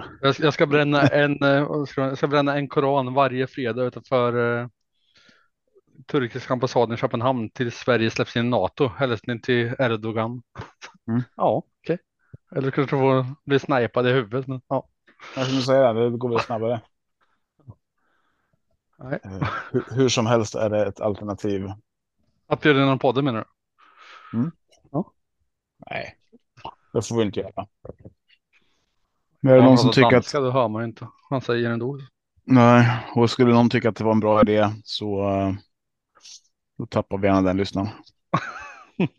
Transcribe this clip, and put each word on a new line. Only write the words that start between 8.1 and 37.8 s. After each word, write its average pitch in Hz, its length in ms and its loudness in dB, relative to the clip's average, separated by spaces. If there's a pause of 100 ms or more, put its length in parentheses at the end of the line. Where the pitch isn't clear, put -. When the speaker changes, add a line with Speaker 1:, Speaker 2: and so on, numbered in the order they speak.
Speaker 1:
släpps - 260 -4
in 120 100 0
i - 20 -2
nato. 120 480 0
Hälsning 120 440 -4
till 120 380 -2
Erdogan. 113 640 -4 (680)
Speaker 2:
Mm. 117 140 -2 (140)
Speaker 1:
Ja, 156 260 0 (200)
okej. 170 160 -6 (580)
Eller 135 140 -4
kanske 143 260 -2
få 131 300 2 (180)
bli 139 140 2
snipad 123 480 0
i 123 60 4
huvudet, 127 340 -2
men 131 220 -10
ja. 135 200 -6 (480)
Speaker 2:
Jag 131 100 -4
skulle 131 160 -2
säga 131 300 4
det, 117 180 0
det 120 80 -4
går 123 120 -4
väl 113 100 0
snabbare. 113 400 -4 (2250)
Speaker 1:
Nej. 135 260 -10
Speaker 2:
Eh, 95 240 -8 (240)
hur, 127 180 -2
hur 127 180 2
som 117 180 0
helst 113 280 0
är 110 160 -2
det 104 160 0
ett 101 140 -8
alternativ. 101 680 -4 (760)
Speaker 1:
Att - 180 -4
göra 147 140 4
den 135 200 2
podden, 135 260 0
menar 117 200 -4 (880)
du? 110 60 -4
Speaker 2:
Mm. 147 120 -2 (400)
Speaker 1:
Ja. 147 220 -6 (800)
Speaker 2:
Nej, - 260 -10 (760)
det 117 160 -2
får 117 80 -6
vi 113 60 2
inte 101 180 -4
göra. - 260 -12 (1700)
Men 131 140 4
är - 20 10
det - 20 10
Speaker 1:
Ja, 127 40 10
Speaker 2:
någon 131 80 10
Speaker 1:
men 123 80 8
Speaker 2:
som 123 80 4
Speaker 1:
då 113 60 4
Speaker 2:
tycker 120 180 6
Speaker 1:
danska, 123 280 2
Speaker 2:
att 135 60 0
Speaker 1:
då 127 60 -2
hör 123 180 0
man 107 140 -6
ju 117 60 -6
inte. 110 200 -14 (220)
Man 131 100 -4
säger 120 300 -2
ändå. 123 280 -6 (460)
Speaker 2:
Nej, 120 520 6 (180)
och 117 160 4
skulle 120 240 4
någon 120 160 4
tycka 120 180 0
att 104 80 -2
det 107 80 -6
var 110 80 2
en 110 80 4
bra 107 200 4
idé 104 280 4 (160)
så, 101 460 -6
eh, 98 240 -2 (1200)
då 117 80 -10
tappar 101 320 -4
vi 101 80 0
gärna 95 160 4
den 92 140 2
lyssnaren. 98 360 -4